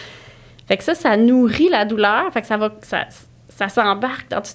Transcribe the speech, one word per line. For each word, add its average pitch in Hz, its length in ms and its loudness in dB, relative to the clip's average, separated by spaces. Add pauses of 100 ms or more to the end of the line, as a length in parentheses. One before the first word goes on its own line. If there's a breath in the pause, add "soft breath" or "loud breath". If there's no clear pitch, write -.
(680 loud breath)
Fait - 100 0
que - 60 -8
ça, 330 120 0
ça 226 220 2
nourrit 247 520 4
la 233 160 2
douleur. 214 460 0
Fait 226 100 -4
que - 60 -12
ça 214 100 -2
va, 214 120 0 (120)
ça, - 240 -4 (440)
ça 196 200 -4
s'embarque 208 600 -2
dans 170 120 -4
tout - 140 -14